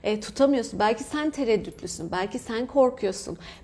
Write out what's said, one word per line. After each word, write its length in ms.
e, 180
tutamıyorsun. 580
Belki 260
sen 260
tereddütlüsün, 800
belki 260
sen 280
korkuyorsun, 720